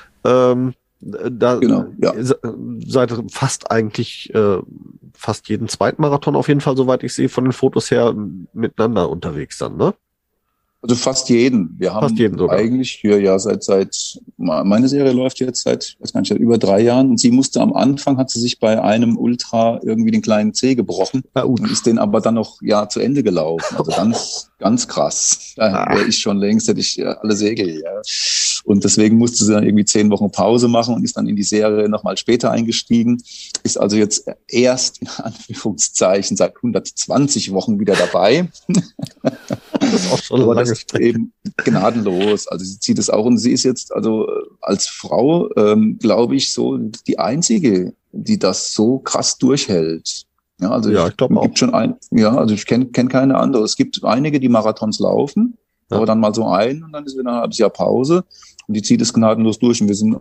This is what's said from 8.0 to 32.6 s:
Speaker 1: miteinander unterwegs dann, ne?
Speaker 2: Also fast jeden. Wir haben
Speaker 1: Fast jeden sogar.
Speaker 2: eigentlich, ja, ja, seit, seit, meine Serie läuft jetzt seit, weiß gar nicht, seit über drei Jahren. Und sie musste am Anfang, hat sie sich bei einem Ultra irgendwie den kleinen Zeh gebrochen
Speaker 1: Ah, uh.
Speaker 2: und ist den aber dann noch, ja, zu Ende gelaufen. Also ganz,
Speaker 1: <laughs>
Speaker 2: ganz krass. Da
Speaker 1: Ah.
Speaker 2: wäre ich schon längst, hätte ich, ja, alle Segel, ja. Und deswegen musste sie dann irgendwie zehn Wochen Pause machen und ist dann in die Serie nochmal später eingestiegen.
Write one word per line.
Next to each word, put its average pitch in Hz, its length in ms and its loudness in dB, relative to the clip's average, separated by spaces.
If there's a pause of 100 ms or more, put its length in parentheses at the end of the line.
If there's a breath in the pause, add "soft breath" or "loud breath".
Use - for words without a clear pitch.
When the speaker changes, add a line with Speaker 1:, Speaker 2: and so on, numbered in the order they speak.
Speaker 1:
miteinander 110 560 -2
unterwegs 76 480 -8
dann, - 200 -8
ne? 151 180 0 (880)
Speaker 2:
Also 120 120 0
fast - 340 -2
jeden. 120 480 2
Wir 90 160 -4
haben 110 140 0
Speaker 1:
Fast 113 100 -2
jeden 98 220 0
sogar. 90 180 2
Speaker 2:
eigentlich, 120 460 -2
ja, 104 120 4
ja, 95 220 4
seit, 98 260 -2
seit, - 560 -2 (180)
meine 95 500 2
Serie 139 240 2
läuft 127 280 -2
jetzt 127 220 -4
seit, - 380 -4
weiß - 120 -14
gar 110 100 -2
nicht, - 80 -4
seit 104 100 0
über 117 180 4
drei 98 240 2
Jahren. 127 300 4
Und 113 80 2
sie 123 100 2
musste 131 320 2
am 110 120 2
Anfang, 135 440 0
hat 131 140 -2
sie - 80 -6
sich 120 200 -4
bei 110 220 2
einem 113 340 2
Ultra 117 680 -2
irgendwie 110 260 0
den 110 140 0
kleinen 107 320 0
Zeh 131 180 0
gebrochen 107 480 -2 (140)
Speaker 1:
Ah, 131 100 0
uh. 131 80 2
Speaker 2:
und 107 160 -2
ist - 160 -4
den 113 140 4
aber 107 200 2
dann 113 140 0
noch, - 300 -4
ja, 104 260 0
zu - 100 -6
Ende 131 220 0
gelaufen. 82 560 -2
Also - 140 -2
ganz, 95 640 -2
Speaker 1:
<laughs> - 40 -20
Speaker 2:
ganz 113 300 0
krass. - 680 -4
Da 110 120 0 (160)
Speaker 1:
Ah. - 120 0
Speaker 2:
wäre 104 120 0
ich 107 100 0
schon 101 220 -2
längst, 104 280 2
hätte 104 120 0
ich, - 160 -4
ja, 92 160 -4
alle 107 240 -2
Segel, 101 440 -2
ja. 95 220 -8 (640 loud breath)
Und 101 200 2
deswegen 107 340 4
musste 120 280 2
sie 107 80 4
dann 104 100 2
irgendwie 104 220 2
zehn 104 240 2
Wochen 101 220 0
Pause 117 360 2
machen 117 280 2
und - 80 -2
ist - 120 -4
dann 107 120 -2
in 107 80 -2
die 101 80 -2
Serie 107 460 2
nochmal 101 280 -4
später 117 320 0
eingestiegen. 117 720 0 (420 loud breath)